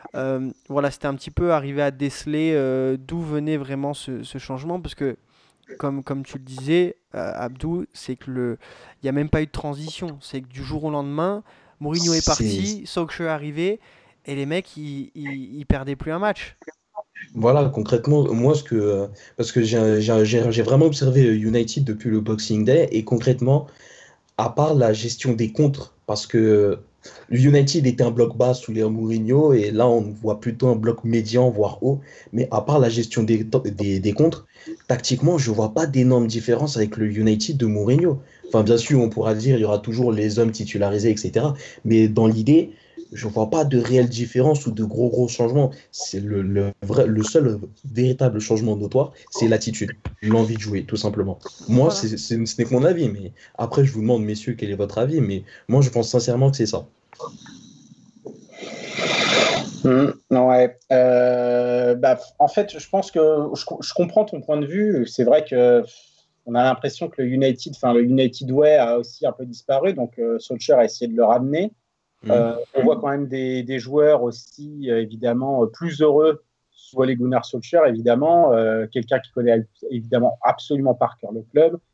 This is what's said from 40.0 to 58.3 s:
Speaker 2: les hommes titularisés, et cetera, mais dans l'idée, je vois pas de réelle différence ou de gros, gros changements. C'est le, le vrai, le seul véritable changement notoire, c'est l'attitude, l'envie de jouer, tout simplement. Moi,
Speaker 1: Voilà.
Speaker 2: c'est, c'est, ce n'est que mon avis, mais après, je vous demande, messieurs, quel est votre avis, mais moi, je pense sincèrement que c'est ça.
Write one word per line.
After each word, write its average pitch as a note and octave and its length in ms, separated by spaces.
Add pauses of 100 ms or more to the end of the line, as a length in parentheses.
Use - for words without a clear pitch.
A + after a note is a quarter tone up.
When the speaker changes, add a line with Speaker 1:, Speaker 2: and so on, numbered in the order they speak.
Speaker 2:
les G#2+ 260
hommes A2+ 140
titularisés, G2+ 580
et G#2 80
cetera, C3 380 (300)
mais A2 220
dans A2 200
l'idée, A2+ 440 (420)
je A2 140
vois G#2+ 220
pas D#3+ 160
de C3+ 120
réelle A#2+ 300
différence B2 600
ou A2+ 40
de G#2+ 140
gros, A#2 240
gros B2 180
changements. B2+ 440 (200)
C'est - 300
le, G2+ 200
le G2 300 (100)
vrai, A#2 260
le G#2+ 160
seul A2+ 360 (260)
véritable B2+ 540
changement G#2+ 380
notoire, B2+ 340 (200)
c'est - 160
l'attitude, A2 440 (300)
l'envie A2+ 340
de G#2+ 60
jouer, G#2 220
tout - 120
simplement. G2+ 440 (280)
Moi, B2 180
Speaker 1:
Voilà. E3 60
Speaker 2:
c'est, G#2+ 260
c'est, A2+ 280
ce - 120
n'est A#2 80
que B2 80
mon B2+ 120
avis, E3+ 240
mais G2 240 (240)
après, A#2 260
je C3+ 80
vous G#2+ 100
demande, A2+ 220
messieurs, G#2+ 340
quel G#2 120
est G2+ 60
votre G2 220
avis, C#3 220
mais G2 240 (240)
moi, C3 140
je C3 80
pense A#2 200
sincèrement B2+ 420
que C3+ 60
c'est A#2 80
ça. E2+ 200 (3000)